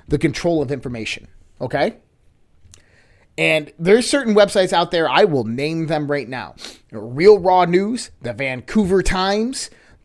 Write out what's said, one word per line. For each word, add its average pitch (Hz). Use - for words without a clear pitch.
the 147
control 160
of 131
information, 123
okay? 147
And 160
there's 208
certain 254
websites 196
out 175
there, 170
I 156
will 147
name 151
them 151
right 143
now. 113
Real 127
Raw 185
News, 196
the 117
Vancouver 139
Times, 202